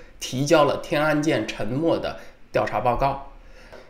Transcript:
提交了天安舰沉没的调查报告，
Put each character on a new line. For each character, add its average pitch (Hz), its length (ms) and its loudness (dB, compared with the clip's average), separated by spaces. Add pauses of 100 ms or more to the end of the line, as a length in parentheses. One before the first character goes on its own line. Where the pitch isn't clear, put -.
(200)
提 127 240 -4
交 151 200 6
了 139 140 0
天 151 240 -2
安 151 200 2
舰 131 260 2
沉 - 180 -4
没 131 320 0
的 - 200 -6 (340)
调 110 140 2
查 104 140 -2
报 120 160 2
告， 135 360 -2 (580)